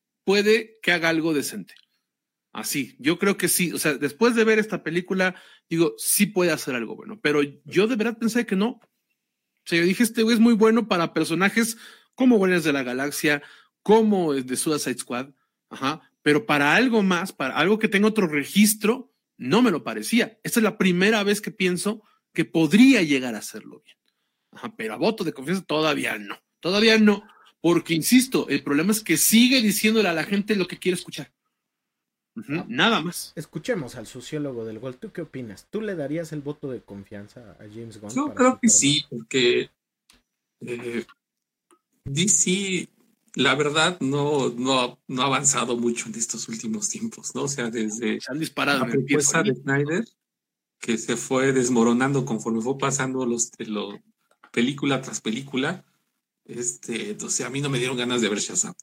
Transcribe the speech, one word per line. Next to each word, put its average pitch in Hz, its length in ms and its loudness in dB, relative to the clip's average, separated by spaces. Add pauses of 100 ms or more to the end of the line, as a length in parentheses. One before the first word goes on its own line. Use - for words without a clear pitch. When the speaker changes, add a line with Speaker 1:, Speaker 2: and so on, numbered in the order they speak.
(260)
Speaker 1:
puede 208 580 2
que 175 80 0
haga 170 180 0
algo 160 240 0
decente. 113 400 -6 (800)
Así, 117 460 -6
yo 156 180 0
creo 196 200 2
que 175 100 -2
sí. 165 240 0
O - 80 -6
sea, 151 160 0
después 220 400 0
de 226 80 4
ver 214 160 4
esta 208 240 -4
película, 185 520 -2 (340)
digo, 165 280 2
sí - 300 0
puede 180 240 0
hacer 143 240 -4
algo 113 200 -6
bueno. - 260 -16
Pero 147 200 2 (220)
yo 160 240 2
de 254 80 -2
verdad 220 240 -2
pensé 233 260 0
que 202 100 -2
no. 208 160 2
O - 100 -16 (840)
sea, 170 140 0
yo 170 60 4
dije, 190 180 2
este 226 180 0
güey 226 140 2
es 214 60 4
muy 233 120 8
bueno 220 340 4
para 170 260 0
personajes 190 640 0 (360)
como 247 240 6
Guardianes 185 280 2
de 147 80 2
la 135 100 -2
Galaxia, 143 580 -2 (420)
como 196 500 4
el 131 120 -2
de 127 120 -4
Suicide 143 400 -2
Squad. 131 320 -8 (400)
Ajá. 143 320 -6 (220)
Pero 147 220 4
para 147 300 2
algo 226 280 4
más, 185 280 0
para - 240 -6
algo 196 240 2
que 220 80 2
tenga 208 220 4
otro 214 180 2
registro, 208 840 0 (260)
no 160 240 2
me 233 100 4
lo 147 120 -2
parecía. 113 600 -2
Esta - 160 -2
es 220 40 4
la 196 140 0
primera 190 460 2
vez 208 180 0
que - 100 -10
pienso 185 520 -2 (300)
que 160 120 0
podría 208 560 6
llegar 131 320 0
a 104 60 -8
hacerlo - 400 -16
bien. - 180 -20 (540)
Ajá, - 240 -12
pero 110 180 -6
a 107 40 -8
voto 208 260 -2
de 156 100 -4
confianza 165 300 -4
todavía 143 560 -2
no. 101 180 -14 (220)
Todavía 220 400 4
no. 208 240 6 (380)
Porque, 165 320 2
insisto, 165 560 4
el 139 120 -2
problema 156 300 0
es 214 100 -2
que 165 140 0
sigue 247 460 4
diciéndole 214 480 2
a 165 40 0
la 156 120 -2
gente 202 320 -2
lo 175 100 -2
que 165 100 -12
quiere 180 200 -2
escuchar. - 340 -14 (1040)
Ujú, 147 240 -6
Speaker 2:
Ah, 185 100 -8
Speaker 1:
nada 175 320 2
más. - 340 -8
Speaker 2:
escuchemos 165 600 -6
al 113 120 -14
sociólogo 131 560 -8
del 110 160 -10
gol. 127 180 -12
¿Tú 214 140 -14
qué 175 120 -12
opinas? 120 460 -14
¿Tú 214 120 -6
le 202 140 -6
darías 156 360 -6
el 151 100 -8
voto 143 300 -10
de 110 100 -10
confianza 101 800 -18
a 107 80 -20
James 110 320 -16
Gunn 104 140 -14
Speaker 3:
Yo 294 140 -4
Speaker 2:
para 233 80 -12
Speaker 3:
creo 254 260 2
que 226 80 2
Speaker 2:
Superman? - 100 4
Speaker 3:
sí, 139 300 2
porque, 123 600 0 (920)
eh, 120 440 -8 (1000)
D 151 240 -2
C, 190 600 0 (460)
la 131 200 2
verdad, 156 440 0
no, 143 500 0
no, 123 480 -2 (100)
no 127 140 -4
ha - 40 0
avanzado 127 520 0
mucho 117 300 -4
en 107 80 -12
estos 113 340 -8
últimos 110 400 -6
tiempos, - 460 -10
¿no? 131 80 -6
O 139 40 -2
sea, 127 220 -6
desde 110 520 -4
Speaker 1:
Se - 100 -12
han 147 80 -6
disparado 139 400 -2
Speaker 3:
la 120 60 -2
Speaker 1:
en 120 60 -4
el 139 140 0
pie 143 120 2
Speaker 3:
propuesta 160 260 2
de - 60 0
Speaker 1:
solito. - 140 -2
Speaker 3:
Snyder, 147 420 0 (720)
que 113 180 -2
se 120 200 -4
fue 131 360 0
desmoronando 127 720 2
conforme 113 360 -2
fue 135 160 -2
pasando 131 480 -2
los, 117 340 -2
lo, 104 400 -8 (520)
película 139 500 0
tras - 200 -10
película, 135 640 -4 (600)
este, 113 800 -8
o 110 60 -8
sea, 123 180 -4
a - 20 -10
mí 139 120 -6
no 143 80 -4
me 127 80 -2
dieron 127 200 -4
ganas 123 240 -2
de 101 80 2
ver 104 100 -2
Shazam, - 440 -4